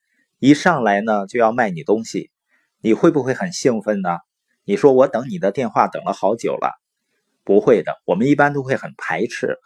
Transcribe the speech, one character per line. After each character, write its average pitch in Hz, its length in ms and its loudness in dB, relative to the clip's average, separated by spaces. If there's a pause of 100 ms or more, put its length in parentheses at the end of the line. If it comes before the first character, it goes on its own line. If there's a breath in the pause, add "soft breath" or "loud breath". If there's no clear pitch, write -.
(380)
一 139 160 6
上 151 280 0
来 101 200 2
呢 107 240 -2
就 123 120 -6
要 113 140 4
卖 120 160 0
你 82 140 -8
东 110 220 0
西， - 260 -8 (500)
你 107 140 2
会 170 160 4
不 147 120 -2
会 123 120 -2
很 92 180 -6
兴 113 300 0
奋 104 180 -2
呢？ 87 160 -4 (480)
你 - 120 -2
说 139 180 6
“我 131 140 4
等 131 200 -6
你 98 100 -8
的 95 140 -2
电 123 160 -6
话 107 200 0
等 - 160 -8
了 98 100 -4
好 101 220 -2
久 78 160 -4
了。” - 200 -4 (720)
不 101 160 4
会 110 220 4
的， - 220 -8
我 90 100 0
们 107 120 0
一 143 80 4
般 143 180 2
都 143 100 -6
会 131 140 -2
很 - 200 -12
排 92 300 -6
斥、 - 400 -6